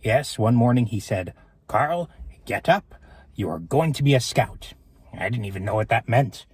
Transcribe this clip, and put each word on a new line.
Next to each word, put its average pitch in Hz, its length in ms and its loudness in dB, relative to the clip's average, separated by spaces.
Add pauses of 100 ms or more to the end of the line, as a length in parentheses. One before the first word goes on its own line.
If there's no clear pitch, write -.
Yes, 123 360 0
one 110 160 4
morning 120 320 4
he 107 140 -4
said, 92 320 -6 (340)
Carl, 156 440 -2 (340)
get - 240 -6
up. - 260 2 (400)
You 98 140 -4
are 85 100 -6
going 135 360 0
to - 80 -4
be 143 120 4
a 131 60 6
scout. - 540 -4 (420)
I 90 120 -6
didn't 113 180 -4
even 98 180 -8
know 107 100 -2
what 110 140 0
that - 200 0
meant. 120 460 0